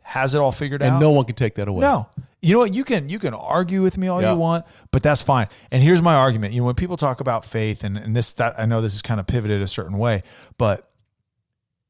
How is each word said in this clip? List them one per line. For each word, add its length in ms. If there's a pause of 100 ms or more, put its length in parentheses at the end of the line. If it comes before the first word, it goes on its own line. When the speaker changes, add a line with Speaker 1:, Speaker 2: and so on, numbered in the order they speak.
Speaker 1:
has 300
it 40
all 140
figured 300
Speaker 2:
And 140
Speaker 1:
out. 40
Speaker 2:
no 120
one 120
can 120
take 180
that 140
away. 140
Speaker 1:
No. 260 (340)
You 120
know 40
what? 160
You 80
can, 260
you 120
can 140
argue 480
with 140
me 120
all 120
Speaker 2:
Yeah. 120
Speaker 1:
you 60
want, 260 (260)
but 140
that's 180
fine. 240 (240)
And 100
here's 220
my 140
argument. 360
You 100
know, 40
when 80
people 220
talk 240
about 240
faith, 400
and, 120
and 200
this, 160
that, 260
I 80
know 160
this 120
is 60
kind 200
of 80
pivoted 340
a 60
certain 280
way, 260 (360)
but 320 (1000)